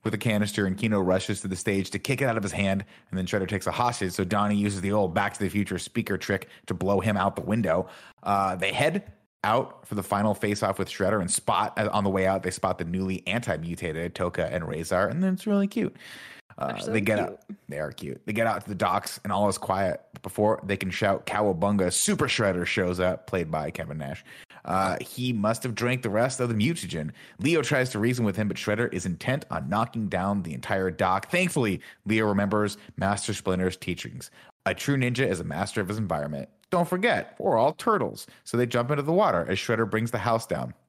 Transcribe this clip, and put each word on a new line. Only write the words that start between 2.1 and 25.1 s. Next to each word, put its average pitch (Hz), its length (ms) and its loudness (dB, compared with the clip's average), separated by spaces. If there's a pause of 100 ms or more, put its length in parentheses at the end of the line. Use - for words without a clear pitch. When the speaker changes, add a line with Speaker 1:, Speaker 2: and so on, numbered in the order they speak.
Speaker 1:
it 143 60 2
out 113 100 2
of 110 60 -2
his 98 100 -4
hand, 98 320 0 (260)
and 92 80 -4
then 92 60 -2
Shredder 95 240 0
takes 98 180 -2
a 87 60 -2
hostage, 117 400 0
so 101 100 -2
Donnie 104 320 2
uses 101 280 0
the 98 100 0
old 98 220 2
Back 101 180 0
to - 80 -10
the 98 80 0
Future 92 300 -2
speaker 101 400 -4
trick - 300 -2 (180)
to - 80 -2
blow 95 260 2
him 104 160 2
out 95 200 2
the - 60 -4
window. 92 460 0 (340)
Uh, 98 320 2
they 92 160 -2
head 160 400 0 (340)
out - 440 0
for 110 60 -8
the 101 80 -2
final 101 320 2
face-off 101 440 0
with 92 120 -2
Shredder 98 320 2
and 90 80 -2
spot, 104 480 0
uh, 104 120 2
on 101 140 0
the 98 60 2
way 95 160 4
out, 95 160 2
they 92 80 -2
spot 92 260 0
the 87 80 -4
newly 92 420 -2
anti-mutated 85 880 -4
Toka 87 380 -2
and 85 120 -2
Razar, 85 460 0
and 156 120 -2
then 190 100 2
it's 185 140 -4
really 202 200 4
cute. - 300 -2 (600)
Speaker 2:
They're 69 100 -2
Speaker 1:
Uh, - 100 -4
Speaker 2:
so - 140 -6
Speaker 1:
they 113 80 2
get 104 180 2
Speaker 2:
cute. 95 120 0
Speaker 1:
out. - 100 -16 (280)
They 71 120 -8
are 76 120 -4
cute. - 340 -10
They 107 60 -4
get 113 140 2
out 98 160 0
to - 60 -14
the 104 80 -6
docks, 95 480 0
and 101 80 -4
all 101 160 4
is 95 100 0
quiet. 95 420 0 (220)
Before 104 420 2
they 98 120 0
can 95 140 -2
shout, 98 360 0
"Cowabunga!" 98 680 2
Super 160 340 2
Shredder 95 380 2
shows 90 360 0
up, 90 260 0
played 85 240 -2
by 76 200 -2
Kevin 80 280 -8
Nash. 71 260 -8 (400)
Uh, 95 360 0
he 123 320 -4